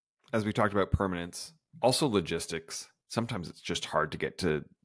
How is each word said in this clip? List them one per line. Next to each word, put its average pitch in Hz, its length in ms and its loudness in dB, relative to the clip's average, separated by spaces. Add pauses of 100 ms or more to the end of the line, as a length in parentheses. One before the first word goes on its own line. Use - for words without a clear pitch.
(320)
as 110 140 2
we 107 60 0
talked 104 200 2
about, 95 180 4
permanence, 87 640 -2 (300)
also 127 260 4
logistics. 85 800 -2 (200)
Sometimes 117 420 -4
it's - 100 -20
just - 240 -4
hard 78 280 0
to 80 60 -6
get - 200 -6
to 78 260 0 (200)